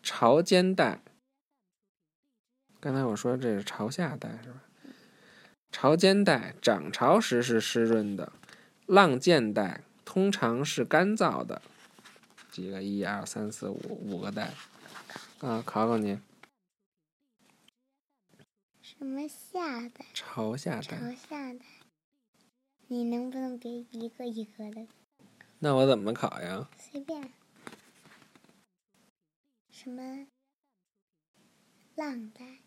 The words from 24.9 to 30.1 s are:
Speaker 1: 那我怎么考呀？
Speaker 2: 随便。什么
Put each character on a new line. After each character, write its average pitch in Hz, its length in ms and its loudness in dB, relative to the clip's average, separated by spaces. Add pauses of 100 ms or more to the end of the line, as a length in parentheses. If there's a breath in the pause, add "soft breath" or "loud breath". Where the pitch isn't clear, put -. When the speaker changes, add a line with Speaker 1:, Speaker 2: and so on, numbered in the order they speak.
Speaker 1:
那 147 160 2
我 131 140 6
怎 131 100 6
么 104 160 -2
考 - 260 -4
呀？ 95 380 -8
Speaker 2:
随 - 240 -14
便。 277 300 -12 (2500)
什 - 180 -18
么 262 380 -14 (1700)